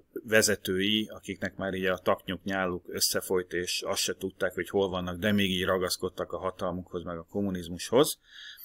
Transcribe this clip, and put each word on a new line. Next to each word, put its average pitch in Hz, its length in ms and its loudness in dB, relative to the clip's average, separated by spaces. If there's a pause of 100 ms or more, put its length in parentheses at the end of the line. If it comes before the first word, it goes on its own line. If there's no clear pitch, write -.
(240)
vezetői, 104 920 4
akiknek 95 420 -8
már 95 180 -4
így 95 120 -2
a 92 120 2
taknyuk, - 460 -2
nyáluk 92 440 -2
összefolyt, - 680 0
és 90 280 -2
azt 95 200 -2
se 95 140 -2
tudták, 95 380 -4
hogy 90 160 -4
hol 98 200 4
vannak, 90 280 -4
de 104 140 2
még 101 180 4
így 92 160 2
ragaszkodtak 90 680 0
a 85 60 -6
hatalmukhoz, 90 680 -4
meg 87 140 -8
a 82 120 -12
kommunizmushoz. 98 920 0 (460)